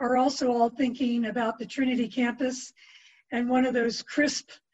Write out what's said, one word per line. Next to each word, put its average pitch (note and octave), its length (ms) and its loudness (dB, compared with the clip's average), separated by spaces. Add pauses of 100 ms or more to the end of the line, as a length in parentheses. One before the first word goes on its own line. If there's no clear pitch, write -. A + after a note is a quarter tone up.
are B3 160 0
also C4 340 2
all A#3 180 4
thinking A#3+ 580 0
about A3+ 320 -2
the A3+ 80 -10
Trinity B3 420 -2
campus B3 640 -2 (580)
and A#3+ 180 -2
one B3+ 160 4
of B3+ 100 0
those A#3 280 0
crisp, - 480 -2 (240)